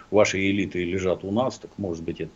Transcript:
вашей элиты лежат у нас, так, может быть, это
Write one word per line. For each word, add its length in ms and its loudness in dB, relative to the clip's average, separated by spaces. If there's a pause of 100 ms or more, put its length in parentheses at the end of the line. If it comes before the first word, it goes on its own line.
вашей 420 4
элиты 320 -2
лежат 400 0
у 80 -6
нас, 260 0
так, 200 -18
может 260 -4
быть, 180 -6
это 140 -10